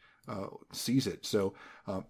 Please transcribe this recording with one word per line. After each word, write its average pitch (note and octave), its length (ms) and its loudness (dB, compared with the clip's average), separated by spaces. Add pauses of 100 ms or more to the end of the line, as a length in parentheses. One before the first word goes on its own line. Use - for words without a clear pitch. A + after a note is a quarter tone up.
(280)
uh, G2+ 200 -4 (220)
seize B2+ 360 2
it. E2+ 180 -4
So, G2 300 4 (320)
um, F#2+ 220 -4